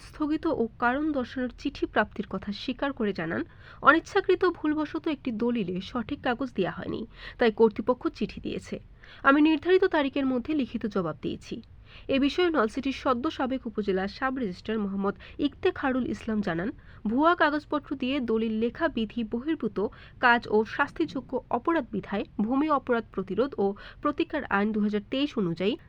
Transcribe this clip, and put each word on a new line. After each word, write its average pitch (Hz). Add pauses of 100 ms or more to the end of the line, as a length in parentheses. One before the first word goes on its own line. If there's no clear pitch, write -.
স্থগিত 302 (160)
ও - (160)
কারণ 254
দর্শানোর 254
চিঠি -
প্রাপ্তির 214
কথা 190
স্বীকার 269
করে 214
জানান, 185 (400)
অনিচ্ছাকৃত 339 (140)
ভুলবশত 311
একটি 277
দলিলে 220
সঠিক 254
কাগজ 254
দেয়া 170
হয়নি, - (360)
তাই 240
কর্তৃপক্ষ 226
চিঠি -
দিয়েছে। - (460)
আমি 277
নির্ধারিত 320
তারিখের 285
মধ্যে 254
লিখিত 240
জবাব 170
দিয়েছি। - (540)
এ 269
বিষয়ে 311
নলছিটির 262
সদ্য 254
সাবেক 262
উপজেলা 202
সাব 262
রেজিস্ট্রার 220
মোহাম্মদ 196 (240)
ইফতেখারুল 277
ইসলাম 214
জানান, 180 (340)
ভুয়া 277
কাগজপত্র 294
দিয়ে 262
দলিল 220
লেখা 240
বিধি 226
বহির্ভূত 240 (420)
কাজ 240 (100)
ও 214
শাস্তিযোগ্য - (180)
অপরাধ 269
বিধায় 202 (160)
ভূমি 269
অপরাধ 247
প্রতিরোধ 196
ও 202 (340)
প্রতিকার 302
আইন 208
দুহাজার 208
তেইশ 277
অনুযায়ী 185 (160)